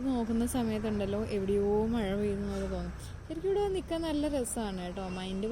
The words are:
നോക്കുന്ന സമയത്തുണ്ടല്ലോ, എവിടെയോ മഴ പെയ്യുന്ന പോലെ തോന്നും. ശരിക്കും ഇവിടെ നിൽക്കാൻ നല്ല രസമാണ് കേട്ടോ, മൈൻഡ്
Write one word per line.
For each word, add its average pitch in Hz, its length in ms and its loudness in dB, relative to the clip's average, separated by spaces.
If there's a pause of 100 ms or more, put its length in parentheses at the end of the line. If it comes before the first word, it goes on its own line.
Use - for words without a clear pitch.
നോക്കുന്ന 233 380 2 (100)
സമയത്തുണ്ടല്ലോ, 214 680 0 (140)
എവിടെയോ 202 340 2 (240)
മഴ 220 140 2 (140)
പെയ്യുന്ന 202 320 0
പോലെ 196 200 -2
തോന്നും. 175 220 -4 (320)
ശരിക്കും 330 220 -2
ഇവിടെ 392 120 4 (140)
നിൽക്കാൻ 330 320 -2
നല്ല 294 280 2
രസമാണ് 220 500 -2
കേട്ടോ, 185 200 -4 (140)
മൈൻഡ് 190 320 -2